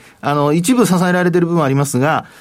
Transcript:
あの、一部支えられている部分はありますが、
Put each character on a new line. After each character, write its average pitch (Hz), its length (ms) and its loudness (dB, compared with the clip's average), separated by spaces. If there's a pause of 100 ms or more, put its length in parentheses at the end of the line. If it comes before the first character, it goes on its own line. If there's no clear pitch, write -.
(200)
あ 139 160 -4
の、 147 160 0
一 175 220 0
部 240 120 2
支 180 100 0
え 180 180 0
ら 180 100 0
れ 180 80 0
て 170 60 0
い 175 40 2
る 170 60 0
部 170 60 -4
分 170 80 2
は 147 40 0
あ 135 40 0
り 135 60 0
ま 143 100 0
す 139 120 -6
が、 139 280 0 (160)